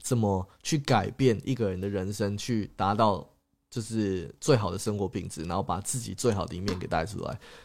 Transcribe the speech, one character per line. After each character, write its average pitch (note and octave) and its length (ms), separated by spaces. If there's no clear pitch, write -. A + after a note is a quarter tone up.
怎 - 160
么 G2 280
去 - 160
改 A#2+ 320
变 B2+ 340
一 C3 120
个 A2+ 140
人 F#2 100
的 F#2+ 100
人 G2 240
生， G#2 240
去 G#2+ 380
达 G2 180
到 G#2+ 320
就 A#2+ 120
是 G#2 600
最 C#3+ 160
好 G#2 120
的 E2+ 80
生 G#2 200
活 G2 100
品 F2+ 220
质， D#2 140
然 E2+ 120
后 G2 80
把 F2 160
自 - 180
己 A2 160
最 A2+ 200
好 F2+ 120
的 C#2 80
一 F2 60
面 F#2 180
给 - 80
带 E2 200
出 F2+ 180
来。 - 160